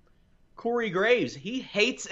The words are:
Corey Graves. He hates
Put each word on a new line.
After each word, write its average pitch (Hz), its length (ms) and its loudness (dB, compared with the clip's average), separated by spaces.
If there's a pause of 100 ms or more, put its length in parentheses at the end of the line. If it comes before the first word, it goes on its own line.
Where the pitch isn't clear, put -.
(560)
Corey 233 340 -2
Graves. 190 440 2
He 202 260 -8
hates 226 520 0